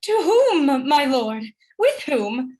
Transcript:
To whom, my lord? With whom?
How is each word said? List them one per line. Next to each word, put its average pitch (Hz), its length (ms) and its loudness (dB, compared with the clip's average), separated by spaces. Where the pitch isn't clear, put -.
To - 80 -6
whom, 349 760 2
my 294 180 2
lord? 220 380 -2
With 508 260 0
whom? 247 560 -4